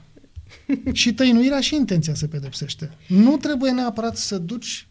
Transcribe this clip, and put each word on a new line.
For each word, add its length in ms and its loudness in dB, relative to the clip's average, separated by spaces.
<laughs> 500 -4
Și 220 2
tăinuirea 460 4
și 140 -2
intenția 400 2
se 120 -4
pedepsește. 640 -8
Nu 280 6
trebuie 340 -2
neapărat 460 -4
să 220 -6
duci 520 -10